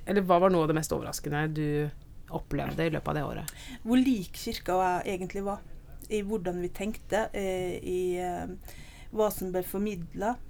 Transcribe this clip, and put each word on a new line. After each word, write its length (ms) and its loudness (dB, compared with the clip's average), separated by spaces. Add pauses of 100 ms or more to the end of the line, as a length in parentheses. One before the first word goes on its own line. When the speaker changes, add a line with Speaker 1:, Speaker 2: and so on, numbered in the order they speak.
Speaker 1:
Eller 200 4
hva 180 8
var 120 10
noe 160 6
av 20 2
det 80 4
mest 160 0
overraskende 540 -2
du 180 0 (640)
opplevde 580 -2
i 60 2
løpet 180 -2
av 60 0
det 60 0
året? 260 -6 (300)
Speaker 2:
Hvor 200 6
lik 400 2
kirka 380 -2
jeg 400 2
egentlig 260 -4
var, 160 -2 (460)
i 180 0
hvordan 380 -2
vi 100 -2
tenkte, 600 0
eh, 460 -2
i, 220 -2 (140)
eh, 640 -6 (300)
hva 220 2
som 220 -4
ble 120 2
formidlet 760 -2 (100)